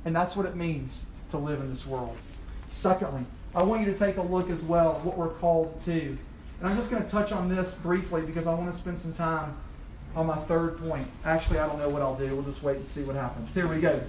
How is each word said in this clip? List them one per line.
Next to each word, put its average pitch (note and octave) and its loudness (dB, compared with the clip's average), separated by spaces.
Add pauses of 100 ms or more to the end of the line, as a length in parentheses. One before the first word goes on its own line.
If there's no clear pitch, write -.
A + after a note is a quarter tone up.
And E3 0
that's F3+ 2
what G3 0
it F3 -4
means D#3 -4 (240)
to E3 -4
live D3 -2
in C3+ -4
this C3 -8
world. B2 -4 (540)
Secondly, F3+ 2 (300)
I F3 6
want A3 4
you G3 2
to F#3+ -2
take G3 4
a F#3 0
look F3+ 2
as E3 -2
well D#3+ 6
at - -4
what F3+ 0
we're E3 0
called E3 2
to. D3+ 0 (420)
And F#3 0
I'm G3+ 2
just A#3 0
gonna A3 0
touch G3+ 2
on F#3 0
this F#3 0
briefly F3 0
because D#3+ -2
I E3 4
wanna F3 -2
spend F3 -6
some D#3+ -6
time D#3+ -2 (600)
on E3 2
my D#3+ 0
third E3 2
point. D3+ -2 (200)
Actually, D#3+ 4
I D3+ 4
don't D3 -2
know D3 2
what C#3+ 0
I'll C3 2
do. C3+ -2
We'll C#3 -2
just C#3 -6
wait C#3 2
and C3+ -8
see D3 -6
what C3+ -4
happens. B2 -4
Here F3 2
we D#3+ 2
go. B2+ 6